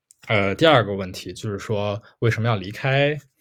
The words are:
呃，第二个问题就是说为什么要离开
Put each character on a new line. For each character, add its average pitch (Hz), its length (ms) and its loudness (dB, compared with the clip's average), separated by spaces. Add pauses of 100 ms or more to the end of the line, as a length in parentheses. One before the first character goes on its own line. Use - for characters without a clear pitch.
(300)
呃， 98 260 2
第 160 100 2
二 131 200 6
个 101 80 -4
问 95 180 -6
题 92 220 -12
就 110 180 -8
是 98 80 -6
说 104 420 -4 (180)
为 117 120 4
什 110 100 -2
么 113 60 0
要 117 80 2
离 95 160 -6
开 143 460 0 (240)